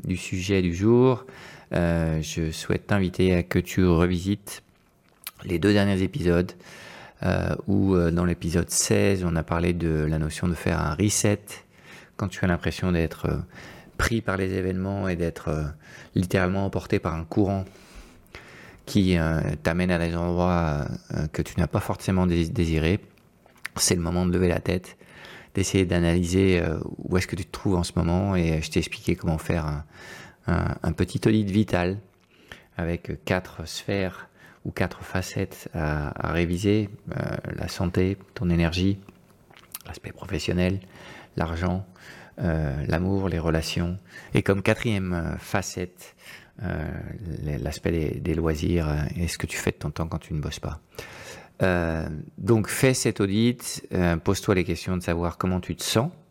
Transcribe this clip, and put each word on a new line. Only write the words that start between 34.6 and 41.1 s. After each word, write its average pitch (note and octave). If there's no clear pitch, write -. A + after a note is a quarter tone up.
ou -
quatre -
facettes -
à, D2+
à D#2+
réviser. F#2+
Euh, -
la -
santé, F#2
ton F2
énergie, F2
l'aspect -
professionnel, F#2